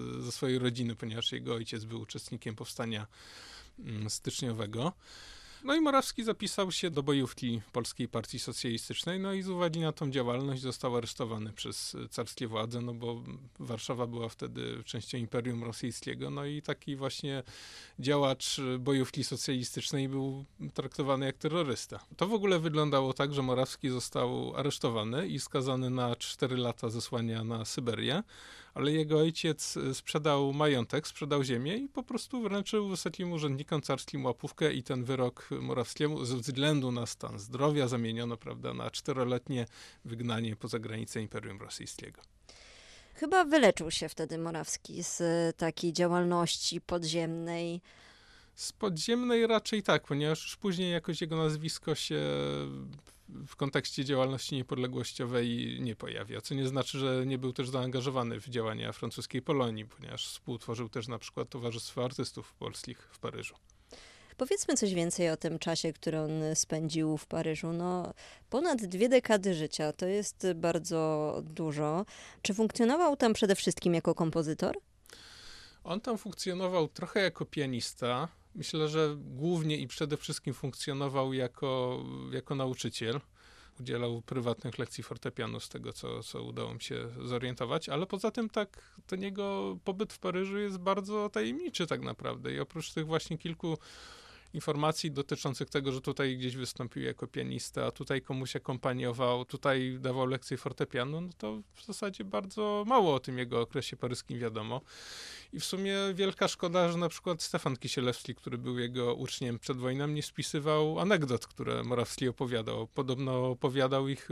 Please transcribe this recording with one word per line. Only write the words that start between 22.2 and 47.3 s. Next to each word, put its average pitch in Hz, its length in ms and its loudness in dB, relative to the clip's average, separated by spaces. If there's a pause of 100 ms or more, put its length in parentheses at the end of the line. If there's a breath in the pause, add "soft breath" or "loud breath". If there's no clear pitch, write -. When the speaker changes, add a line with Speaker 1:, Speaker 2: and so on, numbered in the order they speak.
Speaker 1:
w 220 60 2
ogóle 196 260 4
wyglądało 147 540 4
tak, 143 200 2
że 139 80 2
Morawski 127 480 2
został 123 640 0
aresztowany 131 720 0
i 147 120 -2
skazany 127 500 0
na 123 260 2
cztery - 420 0
lata 120 320 0
zesłania 113 540 -2
na 113 220 -2
Syberię, 117 580 0 (540 loud breath)
ale 139 140 4
jego 156 260 4
ojciec 160 600 2 (160)
sprzedał 143 600 4
majątek, 143 540 4
sprzedał 143 360 2
ziemię 131 340 2
i 277 120 -4
po 254 140 -4
prostu 247 380 -4
wręczył 202 460 0
wysokim 180 440 -2
urzędnikom 147 500 0
carskim 135 440 -2
łapówkę 143 480 0
i 131 100 -2
ten 127 200 -2
wyrok 127 480 0
Morawskiemu 131 720 0
ze 123 120 0
względu 131 540 2
na 120 140 0
stan - 340 -8
zdrowia 131 480 2
zamieniono, 117 500 0
prawda, 123 360 -6
na 117 180 -4
czteroletnie 123 720 0 (400 loud breath)
wygnanie 117 500 -2
poza 117 240 -4
granice 110 420 -6
Imperium 107 400 -8
Rosyjskiego. - 600 -12 (920 loud breath)
Speaker 2:
Chyba 349 280 4
wyleczył 254 480 8
się 160 180 -2
wtedy 160 280 -4
Morawski 165 640 -4
z - 180 -4 (360)
takiej 165 360 2
działalności 175 880 4
podziemnej. 170 1000 -2 (720 loud breath)